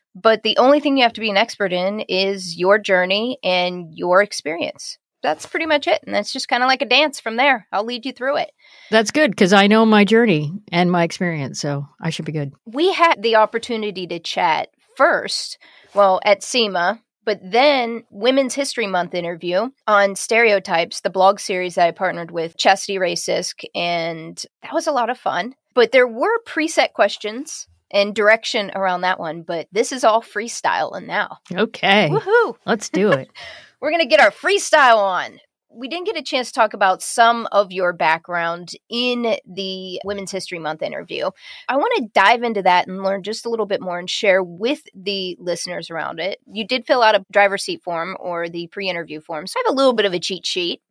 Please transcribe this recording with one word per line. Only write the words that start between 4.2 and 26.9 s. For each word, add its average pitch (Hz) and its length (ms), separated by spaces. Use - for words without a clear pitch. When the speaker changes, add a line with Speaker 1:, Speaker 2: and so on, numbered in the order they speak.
Speaker 1:
experience. - 760
That's 302 220
pretty 320 220
much 294 200
it. 349 200
And 202 80
that's 202 180
just - 160
kinda 247 180
like 262 140
a 262 60
dance 269 340
from 226 160
there. 254 360
I'll 196 120
lead 240 220
you 254 60
through 269 260
it. - 140
Speaker 2:
That's 214 200
good, 208 260
'cause 185 160
I 202 140
know 220 180
my 214 220
journey 196 440
and 175 180
my 175 120
experience, 165 580
so 143 260
I 170 80
should 160 160
be 151 80
good. 143 220
Speaker 1:
We 294 260
had 320 320
the 220 140
opportunity 214 680
to 170 120
chat 165 520
first, - 600
well, 190 300
at 202 180
sema, 202 600
but 202 160
then 233 680
Women's 254 440
History 269 320
Month 180 280
interview 175 540
on 202 300
Stereotypes, 202 840
the 196 80
blog 190 280
series 180 360
that 175 120
I 170 40
partnered 170 400
with 170 260
Chastity - 420
Ray 175 160
Sisk, 175 480
and 170 680
that - 100
was 320 140
a 311 60
lot 240 180
of 247 80
fun. 185 360
But 233 180
there 254 160
were 370 360
preset 311 500